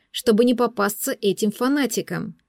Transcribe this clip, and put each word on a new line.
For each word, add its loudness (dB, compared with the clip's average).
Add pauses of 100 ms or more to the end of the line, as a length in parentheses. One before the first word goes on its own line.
(100)
чтобы 2
не 4
попасться -2
этим 0
фанатикам. -2 (100)